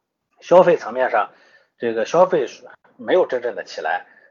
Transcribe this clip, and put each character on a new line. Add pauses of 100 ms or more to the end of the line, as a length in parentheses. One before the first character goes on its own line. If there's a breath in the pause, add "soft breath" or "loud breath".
(400)
消
费
层
面
上， (460 soft breath)
这
个
消
费 (500)
没
有
真
正
的
起
来， (240 soft breath)